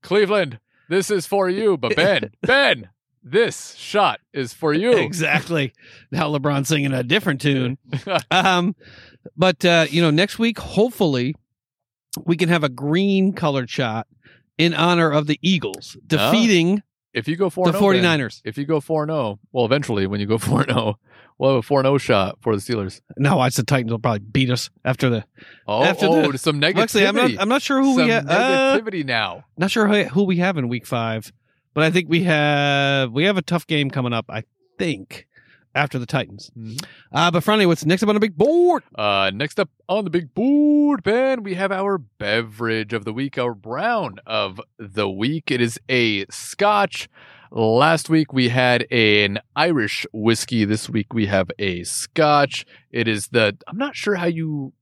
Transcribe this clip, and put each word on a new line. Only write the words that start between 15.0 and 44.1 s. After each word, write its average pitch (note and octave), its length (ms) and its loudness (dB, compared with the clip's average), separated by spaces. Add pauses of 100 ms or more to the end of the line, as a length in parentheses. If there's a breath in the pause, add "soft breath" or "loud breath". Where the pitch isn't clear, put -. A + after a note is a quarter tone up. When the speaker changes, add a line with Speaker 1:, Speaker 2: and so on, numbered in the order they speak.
Speaker 2:
of D3 160 0
the D3+ 160 -2
Eagles D3 540 -2
Speaker 1:
Oh. - 100 -20
Speaker 2:
defeating F3+ 760 2 (300)
Speaker 1:
If A#2 160 -6
you E3 80 -2
go F#3+ 100 0
Speaker 2:
the E3+ 40 0
Speaker 1:
four F3+ 180 -2
and E3 80 0
oh, - 20 -2
Ben, - 20 0
Speaker 2:
forty-niners. F3+ 640 2
Speaker 1:
if A2 140 -8
you C#3+ 60 -4
go D#3 160 0
four D#3 220 -2
and D3+ 100 -4
oh, A2+ 260 -2 (140)
well, B2 120 2
eventually A2+ 420 0
when G2+ 140 -2
you G2+ 60 -2
go A2 120 2
<laughs> - 100 -4
four A2+ 140 2
and C3 100 -2
oh, A2 260 -2 (400 soft breath)
we'll C3+ 120 2
have C3 80 2
a A2 40 -2
four C#3 180 0
and C3 60 0
oh C#3 120 2
shot G2 420 0
for A2 160 0
the G2 60 -4
Steelers. G#2 380 -6 (160)
Speaker 2:
No, C#3+ 200 2
watch B2+ 180 2
the B2+ 80 0
Titans A#2+ 300 0
will A#2 80 -4
probably A2+ 200 -2
beat B2 300 -2
us B2 180 -4 (160)
after C3 260 0
the, A2+ 140 -2 (420 loud breath)
Speaker 1:
Oh, A2 180 0
Speaker 2:
after F#3+ 220 2
Speaker 1:
oh, D#3 260 4
Speaker 2:
the, C3+ 60 -6
Speaker 1:
some D3 260 0
Speaker 2:
actually, G3 420 2
I'm G3+ 80 0
not, B3 160 2
Speaker 1:
negativity. G#3 100 -6
Speaker 2:
I'm G3+ 80 -2
not C4 140 0
sure C4+ 180 0
who C4+ 160 4
Speaker 1:
Some B3+ 100 4
Speaker 2:
we A#3 60 2
ha-, A3 140 0
uh, C4 540 2
Speaker 1:
negativity G3 240 -6
now. G#2+ 400 -4 (120)
Speaker 2:
not F#3 140 -2
sure G#3+ 160 2
who, G#3 180 2
who F#3+ 200 0
we F3+ 140 0
have F3+ 200 0
in B2 100 -2
week A#2+ 180 -6
five, A2+ 460 -6 (420)
but D3+ 100 2
I D#3+ 60 2
think E3 180 -2
we E3+ 160 2
have, C#3+ 880 0
we C#3+ 120 0
have G3 120 2
a F3 60 -2
tough E3+ 240 -4
game D3 240 -2
coming B2 220 -4
up, A2+ 160 -4
I A2 140 -8 (360)
think, C#3 480 -8 (480 soft breath)
after C3+ 240 -2
the A#2+ 80 -6
Titans. G2+ 520 -6
Speaker 1:
Mm-hmm. A2 180 -12 (360 loud breath)
Speaker 2:
Uh, E3+ 180 2
but E3 140 2
Friday, G#3+ 220 4
what's E3 180 2
next F3+ 180 2
up G#3 60 2
on G#3 80 2
the G#3 40 2
big G3+ 160 0
board? E4 460 4 (140)
Speaker 1:
Uh, - 360 2
next D3+ 280 -4
up F#3 80 0 (200)
on G3+ 140 0
the F3+ 80 -6
big E3 240 -4
board, D4 680 2
Ben, B3 400 0
we F#3+ 100 -6
have F#3+ 160 -2
our G3 280 -2
beverage A2 960 -4
of G#2+ 120 -4
the A2 80 -6
week, C3+ 260 -6
our B2 160 -2
brown C3 600 -6 (100)